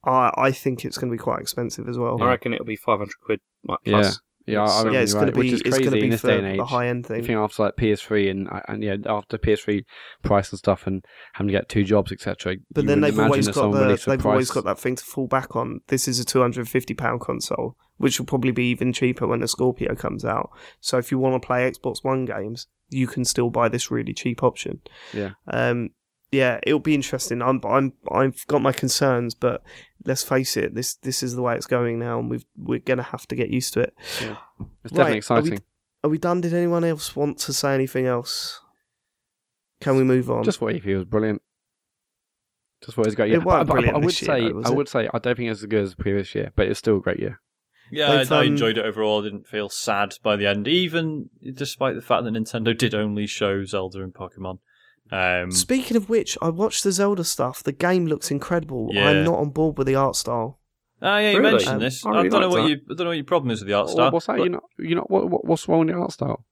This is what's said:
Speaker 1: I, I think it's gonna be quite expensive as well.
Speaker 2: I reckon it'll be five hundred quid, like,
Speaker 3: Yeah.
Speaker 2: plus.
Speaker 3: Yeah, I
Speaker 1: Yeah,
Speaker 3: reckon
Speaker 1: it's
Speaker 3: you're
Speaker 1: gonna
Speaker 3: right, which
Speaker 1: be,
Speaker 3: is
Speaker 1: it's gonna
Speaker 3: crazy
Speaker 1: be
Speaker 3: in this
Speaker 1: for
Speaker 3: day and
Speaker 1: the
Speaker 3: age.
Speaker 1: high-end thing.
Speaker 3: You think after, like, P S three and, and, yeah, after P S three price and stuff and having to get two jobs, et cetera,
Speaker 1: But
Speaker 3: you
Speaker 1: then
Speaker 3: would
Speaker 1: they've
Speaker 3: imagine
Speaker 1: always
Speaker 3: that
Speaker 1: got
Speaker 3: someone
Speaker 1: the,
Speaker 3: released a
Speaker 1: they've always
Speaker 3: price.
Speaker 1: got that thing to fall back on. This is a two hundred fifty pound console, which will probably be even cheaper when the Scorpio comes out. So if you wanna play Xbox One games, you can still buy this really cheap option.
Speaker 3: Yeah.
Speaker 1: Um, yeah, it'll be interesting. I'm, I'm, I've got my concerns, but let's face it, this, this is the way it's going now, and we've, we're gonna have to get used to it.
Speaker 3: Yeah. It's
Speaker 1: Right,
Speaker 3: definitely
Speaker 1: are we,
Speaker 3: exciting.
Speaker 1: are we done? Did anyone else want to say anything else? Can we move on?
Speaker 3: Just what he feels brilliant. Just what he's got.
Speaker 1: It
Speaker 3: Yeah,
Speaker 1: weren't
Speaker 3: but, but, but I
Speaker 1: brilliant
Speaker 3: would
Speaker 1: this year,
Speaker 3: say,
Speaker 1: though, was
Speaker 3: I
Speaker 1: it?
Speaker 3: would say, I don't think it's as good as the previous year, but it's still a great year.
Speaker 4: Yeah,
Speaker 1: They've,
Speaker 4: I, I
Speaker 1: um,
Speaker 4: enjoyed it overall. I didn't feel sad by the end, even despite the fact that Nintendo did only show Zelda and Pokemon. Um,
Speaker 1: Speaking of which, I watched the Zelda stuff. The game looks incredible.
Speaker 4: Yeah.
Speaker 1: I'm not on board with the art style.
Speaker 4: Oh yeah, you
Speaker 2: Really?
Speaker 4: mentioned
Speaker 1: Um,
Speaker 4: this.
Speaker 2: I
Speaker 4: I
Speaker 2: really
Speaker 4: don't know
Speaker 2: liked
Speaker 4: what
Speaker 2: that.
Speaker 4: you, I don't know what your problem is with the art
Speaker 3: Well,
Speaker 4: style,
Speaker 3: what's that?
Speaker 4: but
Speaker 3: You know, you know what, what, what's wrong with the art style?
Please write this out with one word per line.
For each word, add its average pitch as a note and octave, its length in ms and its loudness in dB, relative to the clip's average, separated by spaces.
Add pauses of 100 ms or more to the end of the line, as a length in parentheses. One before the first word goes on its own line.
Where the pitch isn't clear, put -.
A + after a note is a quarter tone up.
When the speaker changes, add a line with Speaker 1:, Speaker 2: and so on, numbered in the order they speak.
Speaker 1:
I, C3 340 4
I C3+ 140 4
think B2+ 340 -4
it's - 140 -8
gonna B2 120 -2
be A#2 60 -4
quite - 240 -2
expensive - 480 -6
as A#2+ 80 -6
well. A#2+ 240 -2
Speaker 2:
I A#2 60 2
reckon B2 260 0
it'll - 120 -6
be A2 100 -6
five G#2 240 0
hundred G2+ 160 -8 (100)
quid, G#2+ 140 0 (280)
like, F#2 180 -4
Speaker 3:
Yeah. G#2 160 4
Speaker 2:
plus. F#2+ 180 2 (280)
Speaker 3:
Yeah, G#2+ 140 0
I G#2 40 2
Speaker 1:
Yeah, G#2 180 4
Speaker 3:
reckon A2 180 2
Speaker 1:
it's G#2 120 2
Speaker 3:
you're G#2 80 2
Speaker 1:
gonna G#2+ 100 2
Speaker 3:
right, - 60 0
which A#2+ 100 2
Speaker 1:
be, B2 60 2
Speaker 3:
is - 80 0
Speaker 1:
it's - 80 0 (100)
gonna - 100 4
Speaker 3:
crazy B2 120 2
Speaker 1:
be - 40 2
Speaker 3:
in B2+ 60 2
this A2+ 100 0
Speaker 1:
for - 60 0
Speaker 3:
day G#2 100 4
and G2 80 0
Speaker 1:
the G2 180 -2
Speaker 3:
age. B2+ 60 -6
Speaker 1:
high-end B2 380 -2
thing. A2+ 140 -6
Speaker 3:
You A#2 40 -6
think A#2 140 0
after, G#2+ 240 0
like, G2+ 140 0
P A2 140 4
S G2+ 100 2
three G2+ 280 2
and, F#2+ 180 -4 (200)
and, G#2+ 160 -6
yeah, G2+ 140 -2 (100)
after G#2+ 320 -4
P A2 140 2
S G#2 80 0
three G#2 240 -2 (360)
price G2+ 300 2
and G2+ 80 -10
stuff - 260 0
and F#2+ 180 -4 (300)
having G2+ 140 -2
to G2 40 2
get G2 160 0
two G#2 160 2
jobs, G2+ 280 4
et F#2+ 100 -10
cetera, F#2+ 340 -4 (160)
Speaker 1:
But D3 100 0
Speaker 3:
you C3+ 60 2
Speaker 1:
then C#3+ 140 4
Speaker 3:
would D3+ 40 4
Speaker 1:
they've C#3+ 100 2
Speaker 3:
imagine A2 160 4
Speaker 1:
always C#3 160 4
Speaker 3:
that G2+ 80 -2
Speaker 1:
got - 60 2
Speaker 3:
someone G#2 180 4
Speaker 1:
the, C3+ 80 6
Speaker 3:
released B2 180 2
a - 60 0
Speaker 1:
they've C3 160 0
always B2 240 2
Speaker 3:
price. - 20 -8 (100)
Speaker 1:
got - 60 -6
that G2 100 -2
thing B2+ 180 -2
to - 60 -14
fall C3+ 220 -6
back C3 300 -2
on. A#2 320 -4
This C3 200 0
is B2 120 -2
a A#2+ 60 -4
two C3 160 2
hundred A#2+ 280 0
fifty - 240 -2
pound A#2+ 280 -2
console, A#2+ 540 -4 (220)
which - 220 0
will B2 80 -6
probably C3 240 0
be B2 180 0
even B2 240 0
cheaper B2+ 320 0
when A#2 140 0
the A2+ 80 -4
Scorpio - 480 -2
comes - 280 -6
out. A2+ 280 -2 (280)
So - 200 0
if A#2+ 100 -6
you C3+ 80 0
wanna C3 220 2
play B2+ 280 0
Xbox - 360 -6
One C3 220 0
games, G#2+ 420 -8 (240)
you C3 160 0
can B2 180 -2
still A#2+ 240 0
buy A#2 180 2
this A#2+ 220 -2
really A2+ 240 -4
cheap A#2+ 300 -4
option. - 380 -2 (300)
Speaker 3:
Yeah. G2+ 200 -6 (160)
Speaker 1:
Um, A#2+ 420 0 (420)
yeah, B2+ 320 2
it'll D3+ 160 2
be D3+ 160 2
interesting. B2+ 460 -4
I'm, B2+ 220 2
I'm, C3 300 0 (180)
I've C3+ 360 0
got C#3+ 140 2
my C3+ 120 2
concerns, B2 600 0
but A#2+ 280 -2 (400)
let's - 200 -2
face C3 340 0
it, - 180 -2
this, B2 200 -4
this - 280 -6
is B2 120 -4
the B2 60 -4
way A#2+ 140 0
it's - 120 -8
going A#2+ 300 0
now, A#2 220 -4
and A#2+ 100 -4
we've, A#2+ 140 -6 (140)
we're B2 220 -4
gonna B2 240 -2
have - 240 -10
to B2 80 -6
get B2 160 -2
used B2+ 240 -2
to A#2 60 0
it. - 120 -2 (280)
Speaker 3:
Yeah. G#2+ 140 -8 (480)
It's A2+ 80 -14
Speaker 1:
Right, E3 60 0
Speaker 3:
definitely F3+ 80 6
Speaker 1:
are D3+ 60 2
we, A2 60 0
Speaker 3:
exciting. A#2 420 0 (440)
Speaker 1:
are D#3 60 2
we D#3 80 0
done? F3 240 0
Did E3+ 120 -2
anyone E3+ 300 2
else D#3+ 320 -2
want C#3+ 240 -2
to - 140 -6
say C#3 200 0
anything C3+ 320 0
else? - 540 -4 (1200)
Can C3+ 160 0
we C3 80 6
move B2+ 260 4
on? A#2 140 0
Speaker 3:
Just F#3+ 160 0
what A2 140 -2
he E3+ 80 -6
feels G2 240 -2
brilliant. G#2+ 360 0 (1400)
Just - 140 -10
what A2 100 4
he's G#2 80 0
got. G#2+ 120 2
Speaker 1:
It A2 40 4
Speaker 3:
Yeah, A#2 60 6
Speaker 1:
weren't E3 80 2
Speaker 3:
but, F#3 140 4
but, E3 80 2
but - 40 2
I - 20 4
Speaker 1:
brilliant D3 260 4
Speaker 3:
would D#3+ 100 4
Speaker 1:
this - 120 -2
year, D3+ 140 0
Speaker 3:
say, A#2 140 2
Speaker 1:
though, G2 60 -4
was A2+ 100 -4
Speaker 3:
I A#2+ 60 2
Speaker 1:
it? B2+ 40 2
Speaker 3:
would C#3 140 0
say, A2+ 240 0
I A#2 60 -2
don't A#2+ 180 0
think A#2+ 140 -4
it's G2+ 100 -6
as A2 60 -12
good G#2 160 2
as F#2+ 120 -4
the - 80 -8
previous G2+ 320 0
year, G#2 200 -4
but G2+ 120 4
it's G#2 120 -2
still G#2+ 180 4
a F#2 40 0
great - 180 -2
year. G2+ 200 -6 (520)
Speaker 4:
Yeah, C#3+ 260 2
Speaker 1:
They've, C3 140 2
Speaker 4:
I, D3+ 40 4
I D3 60 6
Speaker 1:
um, B2+ 60 4
Speaker 4:
enjoyed A#2 300 2
it A2 80 -2
overall. G#2+ 360 0
I - 40 -6
didn't G2+ 220 -10
feel G#2 220 -4
sad G2+ 540 -2
by G#2+ 120 2
the G2+ 120 0
end, G2+ 200 0
even D#3+ 600 0 (240)
despite C3 420 -4
the A#2+ 60 -8
fact A#2 240 2
that A2 80 -4
Nintendo A2+ 440 -2
did A2+ 180 2
only G#2 320 -2
show G2 360 -2
Zelda F#2+ 380 -6
and F#2 120 -10
Pokemon. F#2 460 -12 (520)
Um, F2+ 400 0
Speaker 1:
Speaking A#3 460 0
of G3+ 120 0
which, A3 320 0
I E3 80 0
watched F#3 340 -2
the G3 80 2
Zelda G3 320 0
stuff. C3 380 -4
The D3 100 -4
game F3 360 0
looks - 240 -2
incredible. C#3+ 600 -4
Speaker 4:
Yeah. - 180 4
Speaker 1:
I'm G2 140 6
not E3+ 140 2
on D3 140 0
board D3+ 260 0
with C3+ 80 0
the C3+ 100 2
art C3+ 200 2
style. A#2+ 440 -4 (400)
Speaker 4:
Oh G3+ 180 0
yeah, G#3+ 140 2
you G3 60 4
Speaker 2:
Really? A3 140 6
Speaker 4:
mentioned - 240 2
Speaker 1:
Um, - 40 -2
Speaker 4:
this. B2+ 240 -4
Speaker 2:
I - 60 -2
Speaker 4:
I - 80 2
Speaker 2:
really - 120 4
Speaker 4:
don't G3+ 120 4
know F#3 80 4
Speaker 2:
liked F3+ 120 2
Speaker 4:
what - 20 2
Speaker 2:
that. - 60 2
Speaker 4:
you, - 60 2
I - 200 -12
don't D#3+ 40 -12
know F3 100 -2
what E3+ 80 -2
your C#3+ 80 -6
problem C#3 260 0
is G#2+ 100 -4
with G2 60 -10
the G2+ 80 0
art G2+ 100 4
Speaker 3:
Well, E2+ 100 -4
Speaker 4:
style, B2 160 4
Speaker 3:
what's E3 140 0
that? - 120 -2
Speaker 4:
but E3 60 0
Speaker 3:
You F3+ 60 2
know, F3 120 -6 (180)
you E3 160 -2
know - 120 -2
what, F#3+ 220 2
what, - 160 -2
what's - 240 0
wrong E3 160 4
with D#3+ 40 0
the F3 120 -2
art - 120 -4
style? - 380 -4